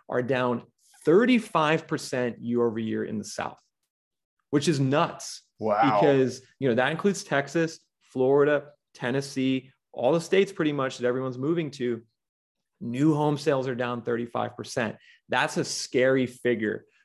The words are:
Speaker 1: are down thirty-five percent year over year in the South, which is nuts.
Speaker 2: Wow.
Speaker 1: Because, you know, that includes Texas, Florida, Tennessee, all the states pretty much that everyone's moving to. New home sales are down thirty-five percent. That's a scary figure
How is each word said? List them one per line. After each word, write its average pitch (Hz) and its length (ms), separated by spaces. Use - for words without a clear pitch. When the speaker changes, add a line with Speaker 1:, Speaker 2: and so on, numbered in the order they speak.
Speaker 1:
are 123 120
down 123 400
thirty-five 170 800
percent 123 560
year 120 240
over 113 120
year 110 260
in - 120
the 101 80
South, - 340
which 143 180
is 147 100
nuts. 139 640
Speaker 2:
Wow. 107 420
Speaker 1:
Because, 135 420
you 135 100
know, 117 60
that 127 180
includes 170 320
Texas, 160 560
Florida, 143 640
Tennessee, 131 800
all 123 180
the 165 80
states 196 320
pretty 151 200
much 131 260
that 120 80
everyone's 127 320
moving 156 340
to. 120 300
New 135 320
home 147 240
sales 139 280
are 131 80
down 120 280
thirty-five 117 520
percent. 113 420
That's 135 260
a 160 80
scary 131 600
figure 110 580